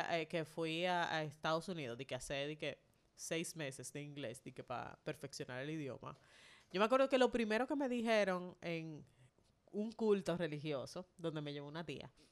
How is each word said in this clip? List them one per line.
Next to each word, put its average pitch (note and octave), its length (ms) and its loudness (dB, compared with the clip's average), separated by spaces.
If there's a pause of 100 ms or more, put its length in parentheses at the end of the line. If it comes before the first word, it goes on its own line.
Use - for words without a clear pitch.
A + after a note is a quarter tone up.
(220)
eh, D#3+ 60 -4
que D#3+ 180 -2
fui E3 400 -2
a, F3 300 2
a D#3 80 0
Estados D#3+ 460 -2
Unidos, C#3 280 -4
di C3+ 80 -8
que C3 100 -6
hace, C#3 320 -4
di D3+ 80 -4
que D3+ 240 -6 (360)
seis - 400 -4
meses C3+ 360 -8
de C#3+ 100 -8
inglés, C#3+ 420 -8
di C3 80 -12
que - 120 -12
pa - 400 -8
perfeccionar C#3 580 -8
el C#3+ 100 -6
idioma. C#3+ 440 -6 (560)
Yo F3+ 80 2
me G#3 60 8
acuerdo C4 240 6
que C4+ 80 6
lo B3 140 8
primero A3+ 340 2
que D4+ 100 0
me C#4 140 2
dijeron G#3 720 2
en D#3+ 420 -4 (680)
un G#3+ 220 -2
culto G3+ 440 4
religioso, D3+ 720 -4 (100)
donde D#3 240 -4
me D3 100 -4
llevó C#3+ 160 -8
una D#3 160 -8
tía, C#3+ 280 -10 (200)